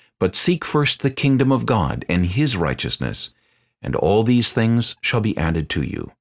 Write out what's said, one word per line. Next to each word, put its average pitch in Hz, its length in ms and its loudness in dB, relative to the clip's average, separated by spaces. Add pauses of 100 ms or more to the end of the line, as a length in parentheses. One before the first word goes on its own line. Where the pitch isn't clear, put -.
(200)
But 113 140 0
seek - 320 0
first - 380 0
the 135 80 2
kingdom 135 400 2
of 120 160 0
God 95 420 0
and 87 160 2
his 117 320 0
righteousness, 65 720 -4 (540)
and - 120 -4
all 101 280 4
these 120 280 2
things 117 480 2
shall - 220 -2
be 104 160 -2
added 80 320 -2
to 78 140 -2
you. - 380 -8